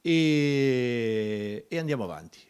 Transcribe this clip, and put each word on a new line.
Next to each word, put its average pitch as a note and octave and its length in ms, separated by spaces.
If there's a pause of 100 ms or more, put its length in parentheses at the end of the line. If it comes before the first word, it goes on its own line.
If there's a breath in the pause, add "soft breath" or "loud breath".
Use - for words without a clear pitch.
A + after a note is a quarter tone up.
e, B2 1700
e E3 100
andiamo D3 280
avanti. E2 340 (100)